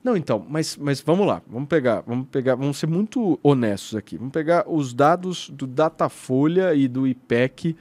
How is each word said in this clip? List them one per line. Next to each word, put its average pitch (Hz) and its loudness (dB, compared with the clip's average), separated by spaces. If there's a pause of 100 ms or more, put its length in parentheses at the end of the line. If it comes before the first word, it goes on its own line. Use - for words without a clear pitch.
Não, 247 0
então, 131 -2
mas, 151 -4
mas 139 -2
vamos 180 2
lá, 95 0
vamos 131 -8
pegar, 123 2
vamos 127 -4
pegar, 131 0
vamos 139 -2
ser 170 -2
muito 196 0
honestos 117 2
aqui. 92 -8
Vamos 135 -10
pegar 160 2
os 143 -2
dados 170 0
do 139 -10
Datafolha 156 0
e 139 4
do 131 -2
ipec 131 -2